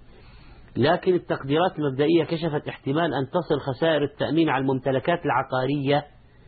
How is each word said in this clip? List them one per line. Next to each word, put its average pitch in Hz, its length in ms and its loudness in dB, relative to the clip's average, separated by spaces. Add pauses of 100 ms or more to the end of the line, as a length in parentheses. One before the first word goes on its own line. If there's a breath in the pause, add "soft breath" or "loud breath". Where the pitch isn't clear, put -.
(760 loud breath)
لكن 143 380 2
التقديرات 165 640 -2
المبدئية 147 460 2
كشفت 151 440 -4
احتمال 143 460 -2
أن 135 140 -2
تصل 156 320 -2
خسائر 147 440 0
التأمين 143 440 0
على 135 140 0
الممتلكات 135 640 0
العقارية 135 800 0 (440 soft breath)